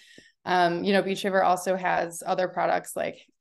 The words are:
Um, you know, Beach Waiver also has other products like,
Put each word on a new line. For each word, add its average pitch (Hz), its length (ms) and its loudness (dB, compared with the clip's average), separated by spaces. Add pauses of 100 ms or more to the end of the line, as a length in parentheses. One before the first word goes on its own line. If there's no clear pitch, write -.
(440)
Um, 180 400 2
you 196 80 2
know, 190 100 4
Beach 190 200 -4
Waiver 190 200 2
also 185 340 2
has 170 480 -2
other 185 240 0
products 170 480 -2
like, - 240 -6 (200)